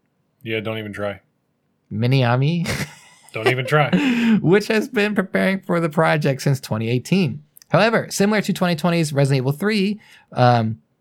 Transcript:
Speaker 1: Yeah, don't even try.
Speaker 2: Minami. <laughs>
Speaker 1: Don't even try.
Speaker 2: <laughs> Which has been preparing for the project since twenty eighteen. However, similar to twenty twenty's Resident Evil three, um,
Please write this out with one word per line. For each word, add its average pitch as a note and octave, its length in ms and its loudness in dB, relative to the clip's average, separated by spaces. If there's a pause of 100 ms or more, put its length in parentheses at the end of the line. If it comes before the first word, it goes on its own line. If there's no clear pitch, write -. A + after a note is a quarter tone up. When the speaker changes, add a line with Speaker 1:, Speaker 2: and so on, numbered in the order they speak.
(440)
Speaker 1:
Yeah, A2 160 -4
don't A2 180 -6
even G#2+ 160 -10
try. G2+ 280 -6 (720)
Speaker 2:
Minami. B2+ 760 0
<laughs> - 640 -10
Speaker 1:
Don't A2 160 -2
even C3 180 -2
try. D3 220 2 (480)
Speaker 2:
<laughs> - 40 0
Which F#3+ 260 2
has G#3+ 200 0
been G#3 260 -2
preparing F#3+ 460 -2
for F3 200 -2
the E3 100 -2
project D3+ 520 0
since C3+ 180 0
twenty A2+ 300 -4
eighteen. B2+ 540 0 (260)
However, G3+ 400 2
similar G3+ 320 0
to G3 120 -2
twenty F3 220 -2
twenty's E3+ 380 -2
Resident C#3 300 2
Evil C3+ 80 0
three, G3+ 480 -2 (320)
um, A#2 500 2 (200)